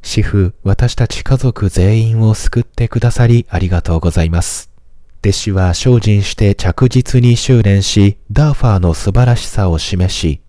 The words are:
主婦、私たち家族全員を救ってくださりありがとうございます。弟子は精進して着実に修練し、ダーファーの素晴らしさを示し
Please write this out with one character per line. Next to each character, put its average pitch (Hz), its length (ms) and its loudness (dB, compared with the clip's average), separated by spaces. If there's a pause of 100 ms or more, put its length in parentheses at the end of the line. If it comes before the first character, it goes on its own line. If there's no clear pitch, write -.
主 - 200 -4
婦、 98 320 0 (100)
私 117 320 0
た 120 120 0
ち - 160 -8
家 131 140 0
族 113 320 -2
全 107 380 2
員 113 140 0
を 110 120 2
救 - 280 -2
っ - 20 -2
て - 260 -4
く 120 100 -4
だ 120 120 0
さ 120 140 2
り 117 240 2
あ 92 80 -4
り 90 120 -2
が 87 120 0
と 85 140 -2
う 82 60 0
ご 85 100 0
ざ 85 140 0
い 82 40 -2
ま 87 120 0
す。 - 280 -8 (520)
弟 101 100 0
子 - 200 -4
は 92 220 0
精 120 280 2
進 104 220 2
し - 120 -6
て 101 200 0
着 - 340 0
実 127 320 0
に 120 160 4
修 120 260 2
練 98 200 2
し、 101 340 2 (120)
ダ 147 220 2
ー - 20 0
フ - 120 0
ァ 107 100 4
ー 92 40 2
の 87 140 2
素 98 200 -4
晴 123 120 4
ら 120 120 2
し - 80 -8
さ 98 240 -2
を 82 80 0
示 92 360 -2
し 76 360 -4